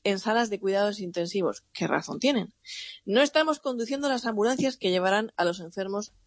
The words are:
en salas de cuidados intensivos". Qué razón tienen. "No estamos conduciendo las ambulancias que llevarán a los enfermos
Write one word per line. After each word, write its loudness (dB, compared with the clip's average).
en 2
salas 2
de -6
cuidados 0
intensivos". -2
Qué -4
razón -2
tienen. 0
"No 4
estamos 2
conduciendo -4
las -2
ambulancias 0
que 0
llevarán 2
a 2
los 0
enfermos -6